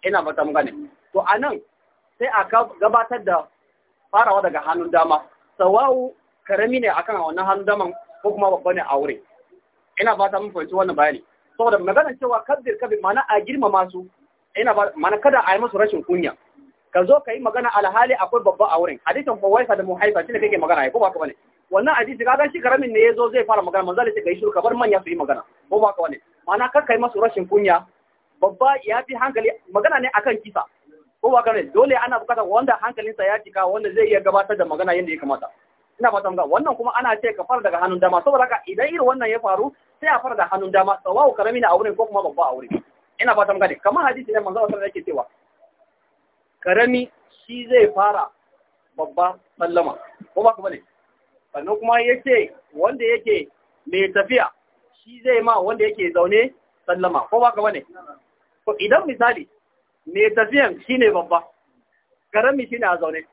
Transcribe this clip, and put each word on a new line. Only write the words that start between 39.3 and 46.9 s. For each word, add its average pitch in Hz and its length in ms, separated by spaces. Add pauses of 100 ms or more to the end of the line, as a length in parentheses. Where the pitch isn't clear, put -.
faru, 214 340 (280)
sai 311 80
a 262 100
fara 247 160
da 185 140
hannun 190 220
dama, 190 340
sawa'u 247 320
karami 233 240
ne 220 80
a 180 80
wurin 208 180
ko 220 100
kuma 202 180
babba 156 260
a 127 60
wurin. 127 280 (380)
Ina 226 140
fata 202 180
mun 196 80
gane. 180 200
Kamar 285 280
hadisi 233 240
ne 214 60
manzo 202 260
Allah 208 240
yake - 160
cewa 143 200 (1400)
karami 247 460 (360)